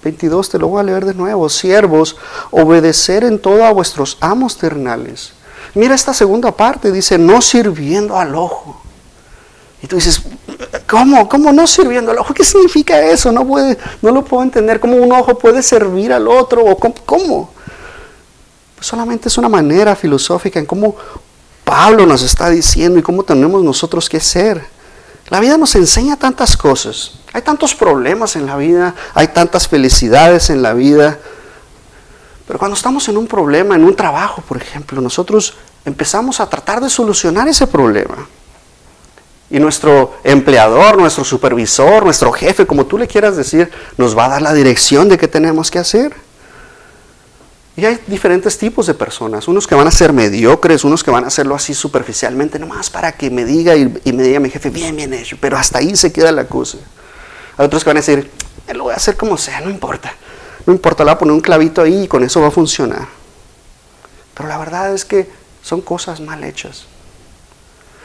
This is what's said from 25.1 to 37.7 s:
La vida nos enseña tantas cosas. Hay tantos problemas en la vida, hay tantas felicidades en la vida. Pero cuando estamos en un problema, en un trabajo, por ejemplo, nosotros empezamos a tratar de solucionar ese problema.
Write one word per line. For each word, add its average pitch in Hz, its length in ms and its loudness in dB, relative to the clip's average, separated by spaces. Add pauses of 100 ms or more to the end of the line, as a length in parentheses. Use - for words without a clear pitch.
La 190 120 0
vida 269 160 2
nos 311 180 0
enseña 226 420 2
tantas 262 400 0
cosas. - 580 -2 (180)
Hay 240 80 -8
tantos 302 340 -2
problemas 175 600 0
en 147 80 -6
la 135 120 -6
vida, 175 380 0 (200)
hay 160 140 2
tantas 170 380 0
felicidades 143 840 4
en 139 100 0
la 117 140 0
vida. 147 440 4 (1300)
Pero 139 120 -8
cuando 202 180 -4
estamos 262 320 -4
en 208 80 -2
un 220 100 -4
problema, 180 500 0
en 160 80 6
un 190 120 4
trabajo, 170 460 -4
por - 160 -10
ejemplo, 139 420 -12
nosotros 180 540 -2 (300)
empezamos 208 560 -4
a 208 100 -4
tratar 220 320 -6
de 262 80 -4
solucionar 208 580 -2
ese 277 180 2
problema. 120 640 -2 (1200)